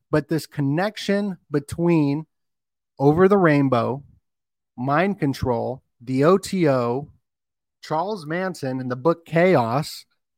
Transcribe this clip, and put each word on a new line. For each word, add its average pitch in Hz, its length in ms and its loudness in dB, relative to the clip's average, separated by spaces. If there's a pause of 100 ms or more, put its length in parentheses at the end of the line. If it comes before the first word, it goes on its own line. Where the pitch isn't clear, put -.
But 151 180 -2
this 156 200 -4
connection 196 920 -4 (140)
between 151 760 0 (720)
Over 156 300 6
the 202 100 4
Rainbow, 135 640 2 (720)
Mind 156 440 -2
Control, 127 640 -4 (180)
the 131 220 -2
O 190 160 4
T 180 280 -2
O, 127 420 -2 (760)
Charles 170 420 -6
Manson, 160 540 -6
and 127 100 -8
the 123 60 -6
book 160 280 -2
Chaos 156 800 0 (320)